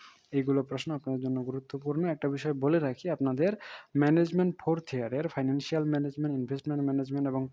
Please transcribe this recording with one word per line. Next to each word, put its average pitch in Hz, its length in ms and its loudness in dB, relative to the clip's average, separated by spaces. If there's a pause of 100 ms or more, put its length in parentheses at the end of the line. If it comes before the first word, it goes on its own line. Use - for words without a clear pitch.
(320)
এইগুলো 139 320 2
প্রশ্ন 135 300 -6
আপনাদের 131 280 -4
জন্য 131 200 -2
গুরুত্বপূর্ণ। 139 640 -4
একটা 147 240 0
বিষয় 143 240 -2
বলে 147 260 4
রাখি, 143 300 -2
আপনাদের 139 440 2 (440)
ম্যানেজমেন্ট 170 640 4
ফোর্থ 160 340 -2
ইয়ারের 127 340 -2
ফাইন্যান্সিয়াল 139 580 0
ম্যানেজমেন্ট, 147 520 0
ইনভেস্টমেন্ট 139 460 -2
ম্যানেজমেন্ট 139 440 0
এবং 131 260 -2